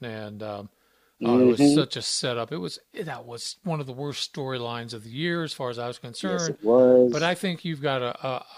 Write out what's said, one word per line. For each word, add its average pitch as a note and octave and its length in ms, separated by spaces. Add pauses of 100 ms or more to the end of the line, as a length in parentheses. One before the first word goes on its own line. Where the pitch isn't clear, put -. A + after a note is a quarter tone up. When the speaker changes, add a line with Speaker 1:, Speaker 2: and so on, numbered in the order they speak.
Speaker 1:
And, G#2+ 420
um, G#2 260 (540)
oh, A#2+ 160
it B2+ 60
was A#2+ 140
Speaker 2:
Mm-hmm. C#3+ 160
Speaker 1:
such D3 220
a A#2 40
setup. A#2+ 500
It D#3 60
was, F3 220 (140)
that C3 320
was A#2+ 380
one D#3+ 160
of C#3 80
the B2+ 60
worst C#3+ 400
storylines A#2+ 600
of G#2+ 100
the A2+ 60
year E3 340
as D3 100
far B2+ 160
as A#2 100
I A#2+ 80
was B2 120
concerned. F3+ 420
Speaker 2:
Yes, E3 80
it C#3+ 140
was. B2 480
Speaker 1:
But D3 120
I F3 120
think F3+ 300
you've D#3 160
got C3+ 200
a, A#2+ 260
a, B2+ 180 (120)